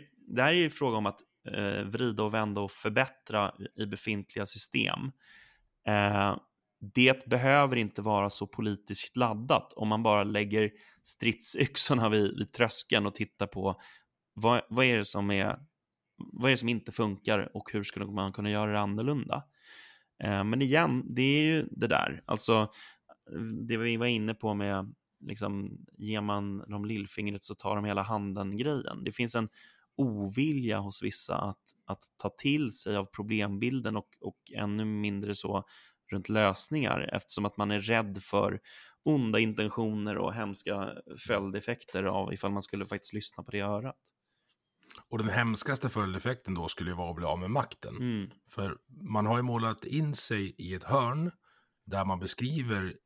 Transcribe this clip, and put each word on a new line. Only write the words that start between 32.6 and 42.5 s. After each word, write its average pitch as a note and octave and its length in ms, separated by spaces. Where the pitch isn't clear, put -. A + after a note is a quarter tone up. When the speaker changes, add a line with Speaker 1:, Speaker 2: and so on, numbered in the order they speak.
Speaker 1:
sig G2+ 260
av G2 80
problembilden G#2+ 920
och, - 120
och G2+ 160
ännu G#2 300
mindre G#2 500
så G2 280
runt G2 180
lösningar, G#2+ 840
eftersom - 320
att - 120
man G#2 140
är G#2 100
rädd G#2+ 400
för G2+ 380
onda A#2+ 360
intentioner G#2+ 800
och F#2+ 160
hemska G2+ 600
följdeffekter G2 760
av F#2+ 300
ifall G2 180